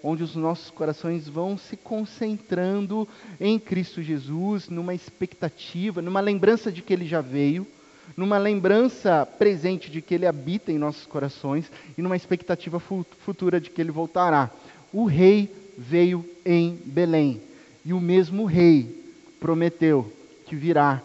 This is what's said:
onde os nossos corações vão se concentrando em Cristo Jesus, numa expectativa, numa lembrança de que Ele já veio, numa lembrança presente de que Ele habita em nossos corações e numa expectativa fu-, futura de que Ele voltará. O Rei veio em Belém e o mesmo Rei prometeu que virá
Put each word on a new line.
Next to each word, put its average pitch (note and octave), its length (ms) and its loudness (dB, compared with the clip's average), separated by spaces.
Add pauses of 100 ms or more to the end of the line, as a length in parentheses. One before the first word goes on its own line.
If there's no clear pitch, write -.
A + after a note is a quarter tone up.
onde D#3 180 -2
os D#3+ 140 -8
nossos E3 340 -4
corações D#3 580 -6
vão F3 300 -6
se - 180 -14
concentrando G3+ 1300 -6 (320)
em G#3 180 2
Cristo F#3 460 -6
Jesus, D#3+ 680 -6
numa F3 240 -6
expectativa, F3+ 1080 -8
numa F#3 160 -2
lembrança G#3 520 2
de F3 120 -12
que G3 100 -2
Ele F3+ 140 -2
já D#3+ 120 -2
veio, C#3+ 460 0 (500)
numa G3+ 220 0
lembrança G3 880 2 (120)
presente F#3 540 0
de D#3+ 100 -8
que F3 120 -4
Ele F3 120 0
habita E3 460 -2
em D#3 60 0
nossos D3 280 -4
corações C#3+ 640 -6 (280)
e E3 40 -6
numa F#3 140 -2
expectativa F3 640 -4
fu-, F3+ 260 -8 (200)
futura F3+ 340 0
de D#3 100 -12
que - 120 -6
Ele D#3+ 100 -2
voltará. D#3+ 580 2 (440)
O G#3 100 0
Rei G3+ 500 6 (240)
veio E3+ 500 0 (180)
em E3+ 400 2
Belém D3+ 560 0 (440)
e D#3 60 -6
o F3+ 80 -2
mesmo F3+ 460 2
Rei E3 600 4 (360)
prometeu D#3+ 680 2 (340)
que E3 100 -12
virá C#3+ 480 2